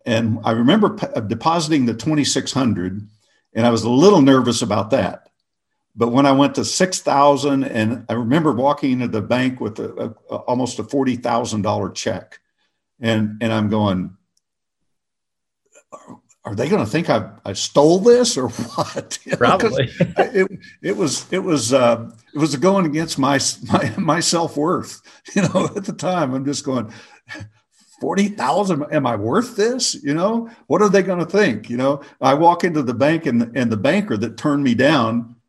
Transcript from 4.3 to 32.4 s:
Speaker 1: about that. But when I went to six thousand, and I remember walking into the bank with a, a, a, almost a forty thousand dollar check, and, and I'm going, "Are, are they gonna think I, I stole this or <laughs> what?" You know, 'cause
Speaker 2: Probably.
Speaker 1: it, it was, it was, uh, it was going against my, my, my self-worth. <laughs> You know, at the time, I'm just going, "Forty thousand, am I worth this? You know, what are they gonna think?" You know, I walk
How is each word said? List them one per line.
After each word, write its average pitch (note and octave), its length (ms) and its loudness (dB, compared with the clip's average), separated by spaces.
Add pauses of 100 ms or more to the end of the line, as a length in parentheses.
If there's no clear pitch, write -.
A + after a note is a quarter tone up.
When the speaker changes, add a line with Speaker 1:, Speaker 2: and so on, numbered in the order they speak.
Speaker 1:
about G#2+ 280 -2
that. G2 380 -2 (680)
But A#2 140 0
when C3+ 180 4
I C#3 60 6
went C#3 240 4
to A#2 80 0
six F#3 360 -2
thousand, C#3 640 2
and A2+ 440 -2
I A2 60 -2
remember C3 380 0
walking C3+ 400 0
into B2 160 -2
the G#2+ 140 -4
bank B2+ 380 -2
with G#2+ 180 -8
a, A2 160 -8
a, - 400 -10
a, - 40 -6
almost B2 400 -4
a G#2+ 60 -8
forty C3 320 -2
thousand A#2 460 -2
dollar G#2 280 -2
check, - 500 -8 (600)
and, A2 420 0
and A2+ 100 -2
I'm G#2+ 160 -2
going, G2 480 -2 (1800)
"Are, - 280 -20 (260)
are A2+ 80 -10
they C3 160 -2
gonna F3+ 160 0
think E3+ 240 -2
I, A2 200 0 (140)
I G2 80 -8
stole D3+ 460 4
this A#3+ 400 4
or B2+ 100 -2
<laughs> - 0 -
what?" - 760 -8
You - 80 -6
know, C#3 260 4
'cause - 0 -
Speaker 2:
Probably. C3 400 0
Speaker 1:
it, F#3+ 520 0 (320)
it G3 140 -2
was, D3+ 340 -4
it F#3 100 -2
was, C#3 340 0
uh, A#2 360 2 (240)
it C#3+ 40 -8
was D3 180 0
going F#3 300 2
against D#3+ 320 -4
my, C3+ 200 2 (320)
my, - 280 0
my E3 220 0
self-worth. D#3+ 840 -2
<laughs> - 280 -20
You G3 80 2
know, F3+ 340 0
at G3 80 -8
the G3 80 -8
time, D#3 420 -2
I'm C3+ 100 -6
just C#3 200 -6
going, A#2+ 280 -4 (1080)
"Forty F#3 280 0
thousand, D#3+ 600 -2
am D3 160 0
I A#2+ 80 0
worth B2 400 -2
this? A#3+ 400 -2
You C#3 200 -4
know, A3 360 -2 (160)
what E3+ 160 2
are G#3 60 6
they F#3+ 140 4
gonna F3 220 -2
think?" C3 460 0
You A#2+ 60 -4
know, C#3 260 0 (180)
I C3 140 4
walk E3+ 300 4